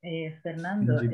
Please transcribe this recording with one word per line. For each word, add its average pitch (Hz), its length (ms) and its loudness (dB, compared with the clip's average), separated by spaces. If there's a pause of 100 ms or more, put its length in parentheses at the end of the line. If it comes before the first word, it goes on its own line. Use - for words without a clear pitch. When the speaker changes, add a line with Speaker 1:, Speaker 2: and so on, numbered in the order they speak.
Speaker 1:
Eh, 165 400 -6
Fernando, 175 400 -2
Speaker 2:
Entendi, 120 300 4